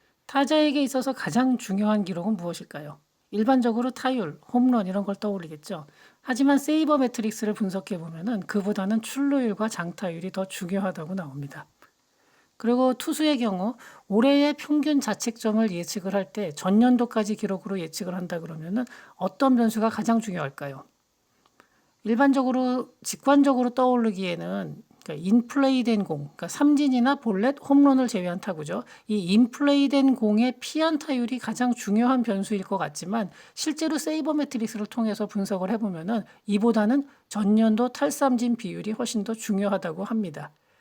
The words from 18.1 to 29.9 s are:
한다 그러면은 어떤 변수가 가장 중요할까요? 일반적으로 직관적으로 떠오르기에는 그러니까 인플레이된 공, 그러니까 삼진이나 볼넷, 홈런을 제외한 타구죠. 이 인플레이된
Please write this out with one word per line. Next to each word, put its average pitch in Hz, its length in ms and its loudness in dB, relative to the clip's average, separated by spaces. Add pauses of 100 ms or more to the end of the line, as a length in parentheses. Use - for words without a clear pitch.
한다 175 240 -6
그러면은 165 440 -6 (320)
어떤 254 400 2
변수가 226 340 2
가장 220 300 0
중요할까요? 151 640 -8 (1200)
일반적으로 254 880 2 (140)
직관적으로 269 680 4
떠오르기에는 190 1120 0 (220)
그러니까 156 220 -8
인플레이된 240 760 2
공, 160 160 -6
그러니까 147 300 -10
삼진이나 277 680 4
볼넷, 226 460 0
홈런을 277 460 6
제외한 180 340 -4
타구죠. 170 420 -6 (240)
이 214 120 0
인플레이된 269 960 4